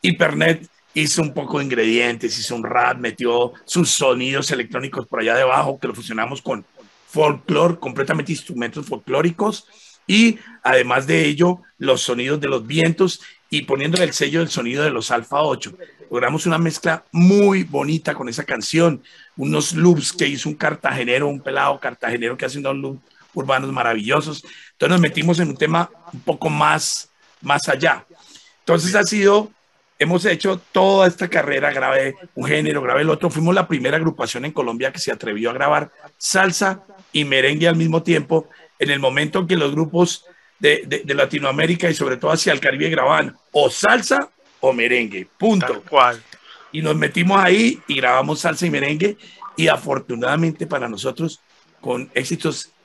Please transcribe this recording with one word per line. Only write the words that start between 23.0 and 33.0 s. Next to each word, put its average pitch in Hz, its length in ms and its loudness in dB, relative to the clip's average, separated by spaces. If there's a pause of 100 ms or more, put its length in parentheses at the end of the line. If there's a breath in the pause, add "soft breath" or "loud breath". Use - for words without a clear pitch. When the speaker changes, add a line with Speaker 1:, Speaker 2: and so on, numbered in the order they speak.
Speaker 1:
urbanos 135 380 -2
maravillosos. 127 720 -2 (280 loud breath)
Entonces - 180 0
nos 180 120 4
metimos 160 380 2
en 165 100 0
un 135 80 -8
tema 165 320 0 (240)
un 127 80 -14
poco 160 280 -4
más, 151 600 0 (320)
más 143 280 -2
allá. 139 360 0 (540 soft breath)
Entonces 170 360 0
ha 208 80 4
sido, 208 480 2 (480)
hemos 170 260 2
hecho 185 360 0 (100)
toda 190 360 6
esta 175 220 0
carrera, 143 420 0
grabé 135 440 0 (200)
un 131 100 -6
género, 147 360 0
grabé 131 200 0